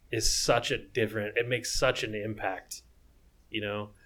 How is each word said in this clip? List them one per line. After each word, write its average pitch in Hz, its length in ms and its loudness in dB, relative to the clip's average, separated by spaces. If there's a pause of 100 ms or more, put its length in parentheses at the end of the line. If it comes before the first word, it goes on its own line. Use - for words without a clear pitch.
(120)
is 110 200 2
such - 380 2
a 120 80 0
different, 107 580 -2
it 120 120 2
makes 123 300 -2
such 127 260 4
an 107 100 -6
impact, 104 680 -6 (680)
you 107 100 -4
know? 104 300 -4 (160)